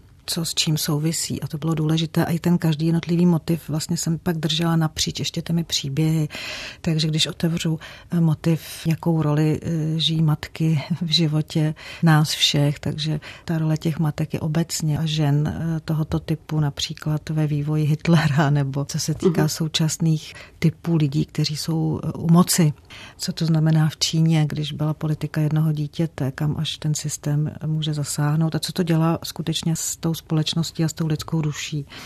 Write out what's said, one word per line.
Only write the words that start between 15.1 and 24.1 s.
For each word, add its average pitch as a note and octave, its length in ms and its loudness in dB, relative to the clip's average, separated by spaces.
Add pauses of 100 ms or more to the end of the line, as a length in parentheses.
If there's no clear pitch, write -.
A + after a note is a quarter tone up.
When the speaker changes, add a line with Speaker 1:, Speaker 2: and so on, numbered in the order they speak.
Speaker 1:
eh, D#3+ 40 -4
tohoto D#3+ 400 -2
typu, D#3 400 -2
například D3+ 720 -4
ve D#3 160 0
vývoji D3+ 380 0
Hitlera, D3+ 640 4
nebo C#3 340 2
co D3+ 140 -6
se D3+ 160 -2
týká E3 280 2
Speaker 2:
Mhm. D3+ 60 4
Speaker 1:
současných D#3 840 0 (240)
typů E3+ 380 2
lidí, D3+ 280 2
kteří D3+ 320 -4
jsou, D#3+ 480 -2
eh, D#3+ 80 -4
u E3 200 0
moci. E3+ 400 6 (440)
Co - 160 -8
to - 140 -4
znamená D#3+ 420 4
v - 80 -6
Číně, D#3+ 520 2